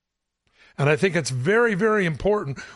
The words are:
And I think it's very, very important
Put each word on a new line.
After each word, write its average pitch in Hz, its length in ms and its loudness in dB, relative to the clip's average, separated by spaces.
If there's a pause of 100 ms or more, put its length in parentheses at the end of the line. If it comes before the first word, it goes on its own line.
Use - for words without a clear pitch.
(800)
And 139 100 2
I 151 80 4
think 175 200 0
it's 131 140 -2
very, 202 440 2
very 208 320 0
important 165 520 -2 (180)